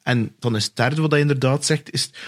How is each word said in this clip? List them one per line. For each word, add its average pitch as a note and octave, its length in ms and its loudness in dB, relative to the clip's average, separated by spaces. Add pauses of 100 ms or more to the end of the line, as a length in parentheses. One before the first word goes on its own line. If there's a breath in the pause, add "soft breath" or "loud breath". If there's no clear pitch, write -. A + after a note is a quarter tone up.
En B2 360 0
dan A#2 160 -2
is G#2 80 -2
het - 120 -8
derde C#3+ 260 0
wat D#3 100 0
hij D3+ 80 4
inderdaad C#3+ 460 2
zegt, D3+ 280 -2
is - 180 -4 (160 loud breath)